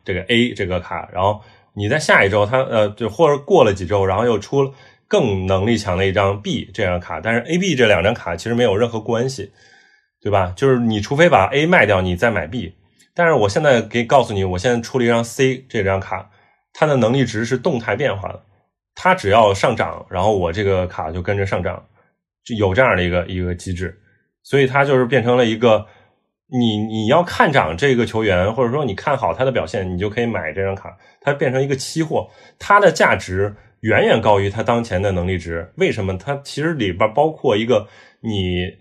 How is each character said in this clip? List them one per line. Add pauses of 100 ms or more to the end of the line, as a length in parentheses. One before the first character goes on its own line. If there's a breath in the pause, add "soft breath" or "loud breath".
这
个
A
这
个
卡，
然
后 (340 soft breath)
你
在
下
一
周
他，
呃，
就
或
者
过
了
几
周，
然
后
又
出 (360 soft breath)
更
能
力
强
的
一
张
B
这
张
卡，
但
是 (120)
A、
B
这
两
张
卡
其
实
没
有
任
何
关
系， (680 soft breath)
对
吧？
就
是
你
除
非
把
A
卖
掉，
你
再
买
B。 (400)
但
是
我
现
在
给
告
诉
你，
我
现
在
出
了
一
张
C
这
张
卡， (420)
它
的
能
力
值
是
动
态
变
化
的， (500)
它
只
要
上
涨，
然
后
我
这
个
卡
就
跟
着
上
涨， (600)
就
有
这
样
的
一
个，
一
个
机
制。 (440)
所
以
它
就
是
变
成
了
一
个， (640 soft breath)
你，
你
要
看
涨
这
个
球
员，
或
者
说
你
看
好
他
的
表
现，
你
就
可
以
买
这
张
卡， (240 soft breath)
它
变
成
一
个
期
货， (300 soft breath)
它
的
价
值 (240 soft breath)
远
远
高
于
它
当
前
的
能
力
值。
为
什
么？
它
其
实
里
边
包
括
一
个 (340 soft breath)
你， (200)